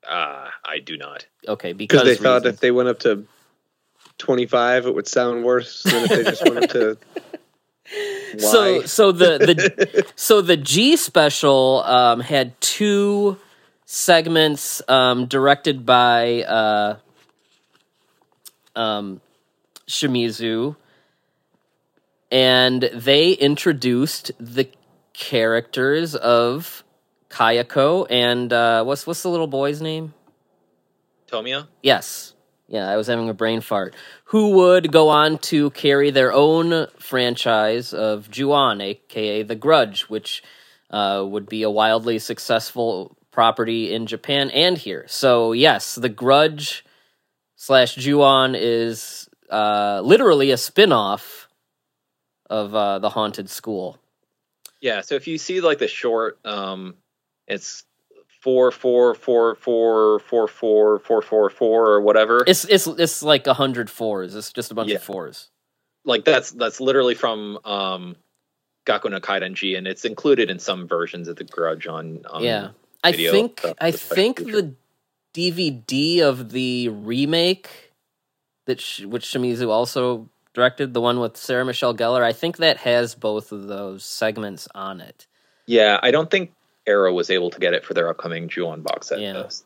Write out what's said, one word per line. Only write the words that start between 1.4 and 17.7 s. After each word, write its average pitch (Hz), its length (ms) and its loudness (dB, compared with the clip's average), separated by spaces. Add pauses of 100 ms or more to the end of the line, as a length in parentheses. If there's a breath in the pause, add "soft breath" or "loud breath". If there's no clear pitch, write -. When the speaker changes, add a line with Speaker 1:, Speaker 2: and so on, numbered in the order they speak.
Speaker 2:
Okay, 95 260 -8
Speaker 3:
'Cause 95 40 -14
Speaker 2:
because 110 260 2
Speaker 3:
they 123 120 6
thought 120 260 2
Speaker 2:
reasons. 117 140 -2
Speaker 3:
if - 40 -20
they 123 120 2
went 123 180 2
up 120 120 -4
to 107 260 -2 (880)
twenty-five, 123 720 0
it - 80 -2
would 101 120 -6
sound 120 360 -2
worse 123 400 -2
than 233 220 2
if 202 40 0
they 175 140 2
just - 200 -2
went - 200 2
up - 80 -2
to 110 320 0
Speaker 2:
<laughs> - 1400 -14
So, 214 400 4
Speaker 3:
Y. - 60 -6
Speaker 2:
so 202 260 4
the, 175 260 4
the, 190 760 2
Speaker 3:
<laughs> - 40 -20
Speaker 2:
so 208 260 4
the 170 160 2
G 202 400 2
special, 139 880 2
um, 123 340 4
had 131 400 -2
two 202 760 0 (480 soft breath)
segments, 160 1000 0
um, 127 400 2
directed 139 580 0
by, 120 560 4
uh, 107 560 0 (1800)